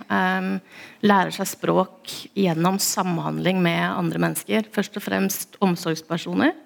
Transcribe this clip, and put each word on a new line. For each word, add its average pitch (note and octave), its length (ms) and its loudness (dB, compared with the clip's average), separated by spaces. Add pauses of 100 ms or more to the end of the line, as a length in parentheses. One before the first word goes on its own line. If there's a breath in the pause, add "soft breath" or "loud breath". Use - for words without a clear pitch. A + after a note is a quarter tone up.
ehm, F#3+ 500 0 (420 loud breath)
lærer F#3+ 300 4
seg F#3+ 160 -6
språk - 880 -2
gjennom F3+ 420 2
samhandling E3+ 840 0
med E3+ 180 2 (100)
andre E3+ 300 -2
mennesker. F#3 500 0
Først - 280 -6
og G3 60 -8
fremst F#3+ 580 -2
omsorgspersoner, F3 920 0 (140)